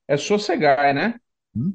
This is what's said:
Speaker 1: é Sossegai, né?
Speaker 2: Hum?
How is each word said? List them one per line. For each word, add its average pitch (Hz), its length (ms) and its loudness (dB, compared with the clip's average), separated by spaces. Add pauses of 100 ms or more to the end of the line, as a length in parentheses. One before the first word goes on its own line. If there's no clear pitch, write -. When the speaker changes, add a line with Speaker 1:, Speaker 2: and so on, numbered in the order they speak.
Speaker 1:
é 143 100 0
Sossegai, 147 760 2
né? 190 220 -2 (400)
Speaker 2:
Hum? 151 200 -4